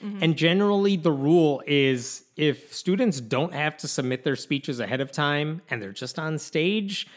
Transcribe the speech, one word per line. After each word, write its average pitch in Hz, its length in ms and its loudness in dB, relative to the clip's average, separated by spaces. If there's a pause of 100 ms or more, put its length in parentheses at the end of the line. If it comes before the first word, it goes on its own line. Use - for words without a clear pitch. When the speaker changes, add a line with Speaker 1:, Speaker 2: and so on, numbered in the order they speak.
Speaker 1:
Mm-hmm. 202 200 -6
Speaker 2:
And 165 140 6
generally 196 600 4
the 165 160 2
rule 147 540 4
is 135 560 0 (160)
if 147 340 0
students 196 480 0
don't 131 320 -2
have 151 260 -2
to - 100 -10
submit 127 360 -2
their 139 100 2
speeches 135 460 -4
ahead 120 220 -2
of 135 100 -8
time 151 560 -2
and 117 140 -6
they're 98 100 -10
just 127 260 -10
on 156 200 -4
stage 196 680 -2 (100)